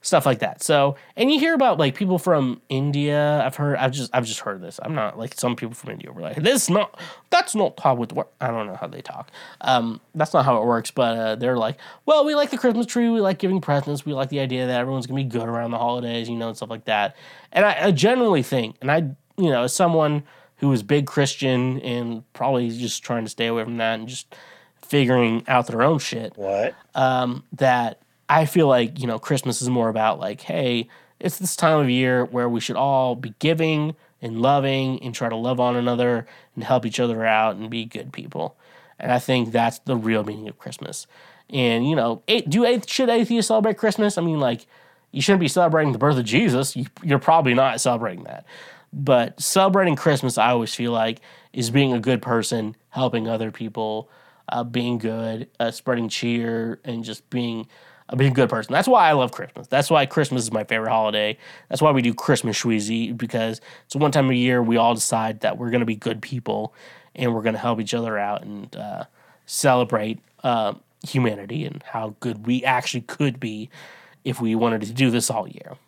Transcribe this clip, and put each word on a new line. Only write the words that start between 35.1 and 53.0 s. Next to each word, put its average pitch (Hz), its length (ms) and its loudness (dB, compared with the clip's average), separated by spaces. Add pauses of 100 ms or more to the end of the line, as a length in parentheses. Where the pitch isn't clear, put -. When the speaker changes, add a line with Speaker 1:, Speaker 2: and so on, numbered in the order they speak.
Speaker 1:
try 120 140 -4
to 113 80 -4
love 123 220 -2
one 123 180 2
another 120 500 0 (280)
and 113 100 -10
help 127 200 2
each 117 160 -4
other 113 240 0
out 110 320 2
and 110 140 -10
be 117 140 -6
good 127 280 -12
people. - 440 -8 (420)
And 127 140 -2
I 123 60 4
think 120 340 0
that's 117 280 2
the 131 160 -2
real 110 280 0
meaning 107 240 -8
of - 100 -18
Christmas. - 480 -14 (420)
And, 120 400 2
you 160 80 2
know, 117 320 0
a-, 226 140 2
do 165 200 2
athe-, 240 260 2
should 262 200 0
atheists 233 400 2
celebrate 208 300 2
Christmas? 208 400 0
I 170 40 -2
mean, 160 180 0
like, 123 260 -2 (460)
you 139 100 -4
shouldn't 196 180 4
be 165 80 2
celebrating 156 440 4
the 117 60 -2
birth 139 200 4
of 120 60 0
Jesus. 139 520 2
You, 123 100 -6 (160)
you're 143 160 2
probably 151 360 4
not 123 260 2
celebrating 113 440 -2
that. - 200 -16 (480)
But 131 480 2
celebrating 190 560 4
Christmas, 131 420 0
I 113 120 4
always 117 240 0
feel 120 180 -4
like, 113 280 -2 (320)
is 117 180 -2
being 135 220 4
a 120 80 0
good 120 220 0
person, 113 540 -2 (140)
helping 117 380 -2